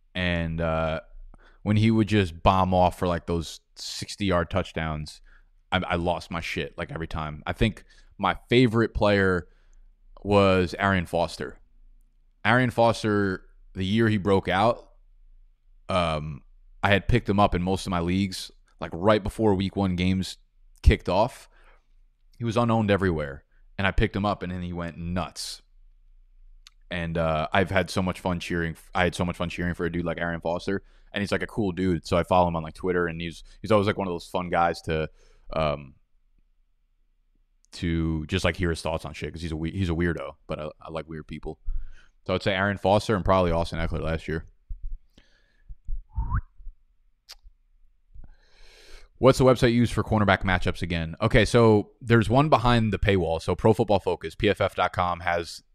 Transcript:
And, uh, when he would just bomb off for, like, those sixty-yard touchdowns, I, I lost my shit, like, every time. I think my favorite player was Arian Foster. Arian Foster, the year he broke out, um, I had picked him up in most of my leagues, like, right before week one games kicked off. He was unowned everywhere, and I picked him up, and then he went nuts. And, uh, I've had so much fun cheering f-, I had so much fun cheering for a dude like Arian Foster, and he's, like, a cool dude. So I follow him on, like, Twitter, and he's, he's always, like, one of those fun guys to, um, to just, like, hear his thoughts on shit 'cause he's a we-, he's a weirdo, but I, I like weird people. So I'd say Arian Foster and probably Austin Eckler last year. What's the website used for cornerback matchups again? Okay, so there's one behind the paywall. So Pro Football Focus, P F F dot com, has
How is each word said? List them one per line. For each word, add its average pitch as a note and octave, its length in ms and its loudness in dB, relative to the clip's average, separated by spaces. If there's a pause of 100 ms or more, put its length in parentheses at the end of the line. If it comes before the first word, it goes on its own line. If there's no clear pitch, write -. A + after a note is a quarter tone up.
(140)
And, E2+ 480 -2
uh, D#2+ 380 -2 (640)
when G#2 140 2
he G#2+ 120 4
would A2 180 4
just F#2 360 0
bomb F#2+ 320 4
off F2+ 240 4
for, F#2 80 0
like, E2+ 180 -2
those E2+ 340 -4 (160)
sixty-yard - 760 -4
touchdowns, D#2+ 680 -6 (520)
I, F#2+ 80 2
I F2+ 160 -2
lost E2+ 340 -2
my E2 120 -6
shit, - 360 -8
like, E2 140 -8
every D#2+ 160 -8
time. D2+ 400 -8
I F2+ 60 -4
think A2 320 -2 (320)
my F#2 200 0 (120)
favorite A#2 440 4
player G2 540 2 (760)
was F#2+ 560 4
Arian F#2+ 300 0
Foster. D#2+ 500 -4 (880)
Arian B2 240 4
Foster, G#2 760 0 (280)
the F#2 100 -6
year G#2+ 260 2
he G#2+ 80 2
broke F#2+ 300 2
out, G2+ 420 0 (1000)
um, D#2 540 -2 (400)
I G2 60 4
had G2 180 2
picked - 200 0
him G2+ 120 2
up G2 160 4
in F2 80 0
most F#2 240 -2
of - 20 -6
my F2+ 100 -2
leagues, F#2 520 -2 (280)
like, E2 140 -10
right G2 300 2
before G#2 320 0
week F#2+ 200 -2
one G2 200 0
games F#2 420 -2 (460)
kicked - 260 4
off. G2+ 400 0 (880)
He A#2 60 -12
was A#2 140 -2
unowned A2+ 340 4
everywhere, D#2+ 520 0 (360)
and G2 80 0
I F#2 40 0
picked G#2+ 240 0
him G2+ 100 -2
up, G2+ 180 -2
and F2+ 80 -6
then F2+ 100 -8
he F2 100 -8
went E2+ 280 -8
nuts. E2+ 640 -8 (1300)
And, E2+ 260 -6
uh, D#2+ 340 0
I've G2 200 2
had F#2 180 0
so G2 140 -2
much F#2 160 -4
fun F2+ 200 -2
cheering E2+ 340 -4
f-, - 200 -20
I F#2 120 2
had E2+ 100 -2
so F#2 100 -2
much F2 120 -4
fun E2+ 120 -6
cheering F2 240 -6
for F2 140 -4
a E2 40 -6
dude F2 140 -4
like E2 140 -6
Arian E2+ 220 -6
Foster, F2 420 -4 (280)
and G2+ 100 -4
he's, F#2+ 100 -4
like, F#2+ 100 -2
a F#2+ 60 -6
cool G2+ 240 -2
dude. F2+ 340 0
So F2+ 120 0
I E2+ 60 2
follow F2+ 240 4
him E2+ 80 -2
on, E2 60 -4
like, D#2 140 -12
Twitter, F2+ 320 0
and E2 120 -6
he's, E2+ 240 -10 (200)
he's G2 80 0
always, G#2 160 4
like, G#2 100 0
one G2 100 -4
of F2+ 60 -4
those E2+ 140 -10
fun F2+ 240 -6
guys E2+ 320 2
to, D#2 260 -2 (440)
um, D2 420 -4 (1800)
to E2 520 -2
just, F2+ 180 -2
like, F2 140 0
hear F2+ 120 -2
his E2 120 -4
thoughts D#2+ 240 -6
on D2+ 80 -14
shit D2+ 200 -10
'cause D#2+ 80 -12
he's E2 120 -8
a - 20 -6
we-, D#2+ 160 -4
he's F#2+ 180 -2
a E2+ 40 0
weirdo, D#2 420 -2 (100)
but D#2 140 -8
I, D#2 100 -10 (120)
I - 80 -18
like D#2+ 180 -10
weird D#2+ 180 -14
people. D#2 320 -12 (720)
So F#2+ 80 0
I'd F2+ 80 -2
say G#2 100 0
Arian G2 240 0
Foster G#2 380 2
and F2+ 80 -2
probably F#2 300 4
Austin E2 260 -2
Eckler D#2+ 220 -4
last D#2+ 260 -4
year. D#2 180 -6 (4000)
What's - 200 6
the C3+ 60 4
website B2+ 300 4
used A#2+ 200 2
for G#2+ 100 0
cornerback G2 380 2
matchups F#2 400 -2
again? E2 400 -4
Okay, A2+ 240 4
so A2 460 4 (100)
there's A#2 280 4
one C#3 200 4
behind A#2+ 420 4
the F#2+ 60 -2
paywall. F2 440 0
So F#2 140 -2
Pro A2 180 4
Football G2 260 2
Focus, E2 340 -4
P - 160 2
F F#2+ 120 0
F G2 140 0
dot F2 180 0
com, F2 260 -2
has F2 420 -4 (140)